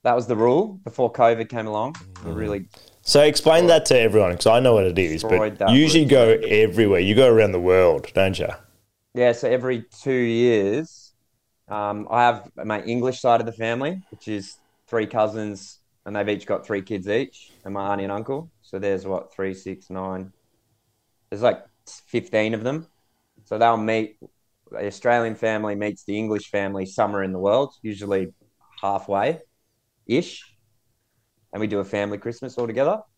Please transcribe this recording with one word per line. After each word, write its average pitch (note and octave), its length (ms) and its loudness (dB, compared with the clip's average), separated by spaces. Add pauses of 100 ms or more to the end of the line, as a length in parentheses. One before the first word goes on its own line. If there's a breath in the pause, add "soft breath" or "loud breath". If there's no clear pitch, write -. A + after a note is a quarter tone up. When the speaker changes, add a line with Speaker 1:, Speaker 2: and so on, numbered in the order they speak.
Speaker 1:
That B2 100 2
was A#2+ 140 -2
the B2 80 0
rule D3 480 0
before A#2+ 280 -4
covid A#2 360 2
came A#2 180 -8
along. A2 300 -6 (280)
We E2+ 60 -10
Speaker 2:
Mm. E2 60 -8
Speaker 1:
really G#2 320 -6 (340 soft breath)
Speaker 2:
So - 200 4
explain D#3 420 4
Speaker 1:
destroyed F3 60 6 (120)
Speaker 2:
that - 40 -8
to B2+ 140 0
everyone, G2+ 360 2
'cause - 100 -2
I A2+ 140 6
know B2+ 140 4
what G2+ 100 4
it F2+ 140 0
is, D#2+ 240 -2
Speaker 1:
destroyed G#2+ 360 0
Speaker 2:
but G2 80 0
Speaker 1:
that F#2+ 80 4
Speaker 2:
you C3+ 60 8
usually D#3 240 4
Speaker 1:
routine. A#2 360 6
Speaker 2:
go A2 80 -4
everywhere. G#2 520 4
You G2 140 2
go B2+ 180 8
around A2 200 6
the F#2 80 -2
world, F2+ 540 4
don't F#2+ 240 0
you? - 100 -4 (680)
Speaker 1:
Yeah, B2 180 2
so A#2+ 180 -4
every B2 340 -2 (180)
two C3+ 100 -4
years, A#2+ 1000 0 (560)
um, G#2 420 -8
I A#2+ 120 2
have A#2 260 0 (160)
my G#2+ 180 -6
English B2 380 -4
side A#2+ 200 2
of A2+ 60 -6
the A2+ 60 -10
family, B2+ 480 -6 (100)
which - 180 -18
is G2+ 280 -10 (300)
three A2+ 200 -4
cousins, G#2+ 720 -6 (280)
and G2+ 80 -12
they've G#2 140 -4
each G#2 180 -4
got G2+ 180 -4
three G2 180 -6
kids F#2+ 260 -8
each, A2 420 -6 (140)
and G2 100 -12
my G2 180 -6
auntie G2+ 120 -4
and G2 80 -6
uncle. C3+ 380 -10 (120)
So - 160 -14
there's, G2 280 -4
what, F#2 260 -8
three, F#2+ 220 -8
six, F#2 360 -16
nine. F#2+ 420 -10 (1000)
There's, G2+ 120 -8
like, - 220 0 (420)
fifteen A2 480 -2
of G#2+ 80 -8
them. C#3+ 240 -6 (600)
So G#2+ 120 -8
they'll A#2 180 4
meet, A2 420 -4 (520)
the - 160 -8
Australian A#2 480 -2
family G#2+ 400 -4
meets G#2 300 -8
the G2+ 120 -8
English G#2+ 340 -6
family G2 360 -6
somewhere G2+ 380 -2
in F#2+ 80 -6
the F#2 80 -8
world, A#2 420 0
usually G2 500 -6 (480)
halfway-ish, - 1600 -6 (1080)
and G#2 80 -10
we G#2+ 60 -2
do G#2 140 -4
a F#2+ 40 -6
family G2+ 340 -6
Christmas A#2+ 400 -12
all A#2+ 100 -4
together. C#3 320 -2 (180)